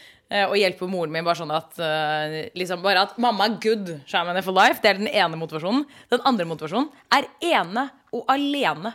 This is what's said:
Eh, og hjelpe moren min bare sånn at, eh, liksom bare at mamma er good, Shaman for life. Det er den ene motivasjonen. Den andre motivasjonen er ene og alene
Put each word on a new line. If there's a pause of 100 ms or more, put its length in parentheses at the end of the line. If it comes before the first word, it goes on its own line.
(240)
Eh,
og
hjelpe
moren
min
bare
sånn
at,
eh,
liksom
bare
at
mamma
er
good,
Shaman
for
life.
Det
er
den
ene
motivasjonen. (240)
Den
andre
motivasjonen (220)
er (160)
ene (240)
og
alene